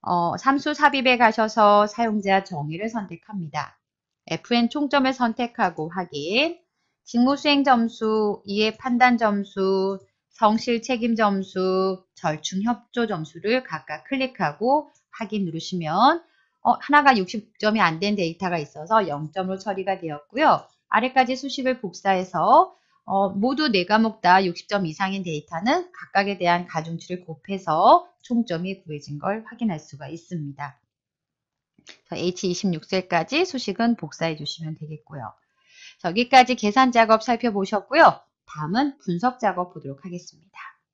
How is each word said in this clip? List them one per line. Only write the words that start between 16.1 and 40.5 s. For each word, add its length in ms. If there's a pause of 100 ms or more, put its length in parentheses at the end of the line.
어, 180
하나가 360
육십 420
점이 220
안 180
된 160
데이터가 440
있어서 500
영 240
점으로 260
처리가 400
되었고요. 680 (220)
아래까지 460
수식을 460
복사해서, 960 (300)
어, 260
모두 380
네 160
과목 360
다 240
육십 240
점 180
이상인 380
데이터는 680
각각에 460
대한 280
가중치를 580
곱해서 840 (140)
총점이 600
구해진 360
걸 300
확인할 320
수가 280
있습니다. 680 (1300)
그래서 160
에이치 260
이십육 360
셀까지 600
수식은 520
복사해 400
주시면 400
되겠고요. 560 (640)
자, 120
여기까지 440
계산 380
작업 300
살펴보셨고요. 960 (260)
다음은 520
분석 420
작업 320
보도록 320
하겠습니다. 540 (360)